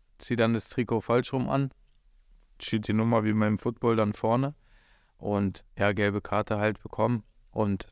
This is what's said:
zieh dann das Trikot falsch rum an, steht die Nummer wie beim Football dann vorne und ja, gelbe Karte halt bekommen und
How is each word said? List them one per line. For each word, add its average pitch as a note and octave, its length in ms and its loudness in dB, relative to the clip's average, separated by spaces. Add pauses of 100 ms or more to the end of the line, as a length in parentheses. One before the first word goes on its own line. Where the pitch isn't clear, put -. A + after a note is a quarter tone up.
(200)
zieh - 160 -4
dann A#2 180 4
das A2 160 -4
Trikot A#2 320 -2
falsch B2+ 320 0
rum C3 160 -2
an, C#3 220 0 (920)
steht G#2+ 260 -2
die G#2 60 -2
Nummer A2+ 300 2
wie G#2+ 100 2
beim G#2+ 240 2
Football A#2 380 0
dann G#2 180 2
vorne B2+ 420 0 (640)
und G2+ 480 -2 (120)
ja, G2+ 140 2
gelbe G2+ 300 0
Karte G#2 360 -2
halt G#2 240 0
bekommen A2+ 420 -2 (280)
und G2+ 400 -2